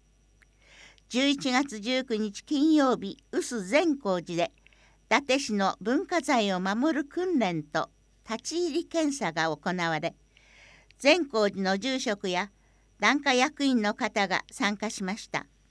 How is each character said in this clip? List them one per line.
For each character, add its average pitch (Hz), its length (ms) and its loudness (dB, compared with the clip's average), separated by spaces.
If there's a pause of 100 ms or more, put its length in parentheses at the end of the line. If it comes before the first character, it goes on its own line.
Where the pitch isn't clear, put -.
(1080)
十 277 220 2
一 269 240 0
月 254 260 0
十 254 240 -2
九 226 140 -2
日 214 240 -4
金 311 320 2
曜 269 240 6
日、 - 340 -10
臼 247 300 -4
善 277 340 2
光 185 260 -2
寺 165 140 -8
で、 170 160 0 (540)
伊 - 20 -20
達 262 320 2
市 220 140 -4
の 196 260 0
文 262 260 -2
化 349 140 0
財 226 320 0
を 180 80 0
守 220 340 0
る 285 120 -2
訓 349 340 -2
練 175 240 0
と - 260 -4 (400)
立 220 140 -6
ち 349 240 -2
入 277 120 -4
り 330 60 -6
検 311 300 -2
査 190 160 -4
が 160 240 0
行 185 140 -6
わ 170 320 -2
れ、 165 120 -4 (840)
善 320 240 4
光 214 300 0
寺 190 100 -2
の 190 140 2
住 262 240 -2
職 208 260 -4
や 185 240 -2 (480)
檀 254 220 2
家 277 120 2
役 269 300 0
員 254 180 4
の 208 120 0
方 214 340 -2
が 175 240 -2
参 208 240 -2
加 208 140 -6
し 196 160 -8
ま 190 100 -4
し - 140 -16
た。 - 160 -6 (260)